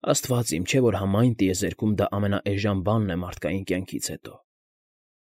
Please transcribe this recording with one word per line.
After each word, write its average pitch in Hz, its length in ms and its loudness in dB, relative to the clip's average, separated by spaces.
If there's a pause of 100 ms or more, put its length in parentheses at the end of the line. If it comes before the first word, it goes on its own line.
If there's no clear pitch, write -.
Աստված 123 500 0
իմ, 87 100 -2
չէ՞ 135 160 2
որ 113 160 4
համայն 101 380 4
տիեզերքում 98 580 0
դա 101 160 2
ամենաէժան 101 720 0
բանն 104 300 2
է 85 60 -2
մարդկային 90 500 -4
կյանքից 92 400 -4
հետո։ - 280 -12 (880)